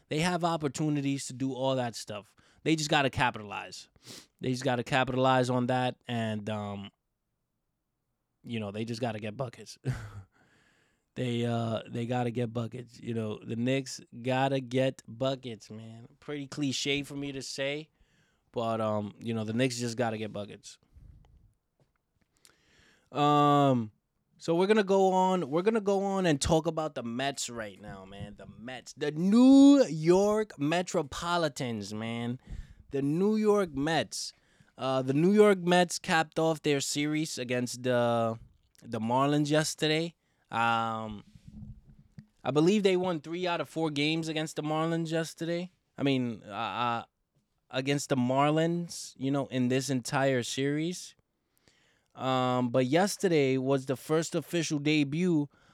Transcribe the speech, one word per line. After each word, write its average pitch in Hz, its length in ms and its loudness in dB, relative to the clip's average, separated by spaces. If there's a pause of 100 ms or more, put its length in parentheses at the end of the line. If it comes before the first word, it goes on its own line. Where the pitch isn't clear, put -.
They 151 100 -2
have 175 240 0
opportunities 147 840 0
to - 80 -10
do 135 200 -4
all 131 220 0
that 120 200 -2
stuff. - 360 -12 (320)
They 160 120 2
just 151 160 -2
gotta 143 180 4
capitalize. 104 800 -4 (500)
They 131 120 -2
just 127 120 -4
gotta 123 200 0
capitalize 131 680 2
on 123 180 0
that, 127 280 0 (120)
and, 110 440 -4
um, 101 400 -8 (1500)
you 117 160 -6
know, 104 120 -6
they 107 140 -6
just 113 160 -8
gotta 110 180 -6
get 107 160 -10
buckets. 117 480 -12
<laughs> 135 40 -6 (1300)
They, 120 320 -2
uh, 117 320 -2 (100)
they 117 160 -6
gotta 123 240 -2
get 117 240 -4
buckets. 117 480 -10
You 117 140 -6
know, 110 280 -4
the 117 120 -8
Knicks 127 440 -2 (220)
gotta 131 380 0
get 127 480 -2
buckets, 123 640 -6
man. 113 360 -16 (120)
Pretty 147 260 -10
cliche 143 560 -2
for 139 140 -10
me 143 160 -8
to 135 100 -8
say, 143 480 -6 (600)
but, 113 280 -2
um, 107 400 -2
you 117 140 -4
know, 113 100 -2
the 110 100 -6
Knicks 120 260 0
just 117 180 -6
gotta 113 220 -2
get 107 120 -8
buckets. - 460 -14 (2250)
Um, 143 800 4 (480)
so - 160 -2
we're 180 140 2
gonna 214 160 4
go 190 280 4
on. 185 380 2
We're 165 140 0
gonna 226 180 0
go 196 220 0
on 190 240 0
and 147 120 2
talk 160 280 2
about 160 260 -4
the 131 80 -8
Mets 127 480 -4
right 110 320 -10
now, 98 240 -14
man. 101 320 -14
The 98 80 -20 (160)
Mets, 123 320 -14
the 147 160 -4
New 254 800 8
York 185 720 2
Metropolitans, 151 1400 -2
man. 117 440 -6 (520)
The 135 100 -4
New 180 360 0
York 208 360 2
Mets. 139 600 -2 (440)
Uh, 131 240 0
the 131 120 0
New 165 180 4
York 208 320 8
Mets 175 340 4
capped 160 400 0
off 160 240 2
their 143 180 2
series 151 600 -2
against 123 420 -4
the, 117 560 2 (460)
the 117 160 -6
Marlins 143 500 2
yesterday. 156 640 0 (360)
Um, 113 760 -2 (1160)
I 131 120 -4
believe 185 300 4
they 190 120 4
won 180 240 -2
three 165 260 -6
out 170 140 -2
of 143 80 -6
four 160 220 -2
games 156 400 0
against 156 260 -4
the 151 80 -6
Marlins 160 480 -2
yesterday. 170 600 -4 (260)
I 127 60 -4
mean, 127 440 0
uh, 104 60 -14
uh, 113 500 -2 (640)
against 135 380 -2
the 160 80 0
Marlins, 151 1000 0
you 131 120 -4
know, 139 180 -2
in 123 200 0
this 131 220 0
entire 135 540 0
series. 151 720 -4 (1000)
Um, 127 540 0
but 131 160 2
yesterday 156 720 2
was 131 300 0
the 131 100 -2
first 160 380 -2
official 160 440 -2
debut 151 680 2 (240)